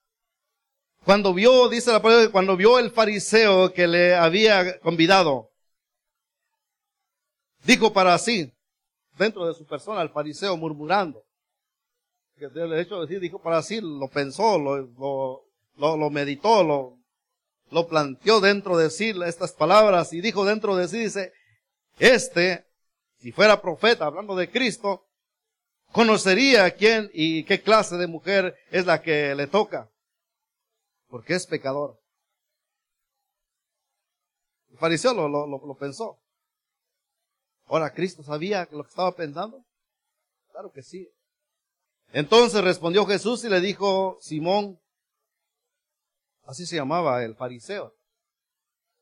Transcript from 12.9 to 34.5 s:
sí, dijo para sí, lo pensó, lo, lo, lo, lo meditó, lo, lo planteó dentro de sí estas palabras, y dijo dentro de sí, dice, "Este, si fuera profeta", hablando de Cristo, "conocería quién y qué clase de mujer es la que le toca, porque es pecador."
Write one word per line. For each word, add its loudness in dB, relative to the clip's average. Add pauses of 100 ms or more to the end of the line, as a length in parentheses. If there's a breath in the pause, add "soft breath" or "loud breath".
sí, -10
dijo -10
para -2
sí, -10
lo -10
pensó, -2
lo, -4
lo, -10 (340)
lo, -2
lo -2
meditó, 0
lo, -2 (720)
lo -2
planteó 0
dentro 0
de 2
sí -4 (140)
estas -8
palabras, 4
y -8
dijo -2
dentro -2
de -2
sí, -8
dice, -8 (640)
"Este, 0 (520)
si -18
fuera 4
profeta", -2
hablando -8
de -4
Cristo, -4 (840)
"conocería 4
quién 0
y -4
qué -2
clase 0
de -4
mujer -4 (140)
es -4
la 0
que -2
le -6
toca, -4 (1160)
porque -8
es -6
pecador." -8 (2750)